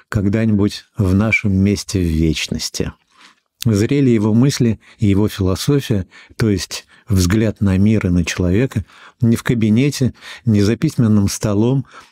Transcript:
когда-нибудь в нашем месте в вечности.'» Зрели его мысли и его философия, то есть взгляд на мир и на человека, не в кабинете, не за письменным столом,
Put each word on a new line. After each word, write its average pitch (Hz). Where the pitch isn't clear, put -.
когда-нибудь 104
в 95
нашем 104
месте 98
в 87
вечности.'» -
Зрели 120
его 107
мысли 117
и 107
его 98
философия, 98
то 113
есть -
взгляд 101
на 95
мир 101
и 90
на 87
человека, 95
не 117
в -
кабинете, 117
не 104
за 110
письменным 107
столом, 113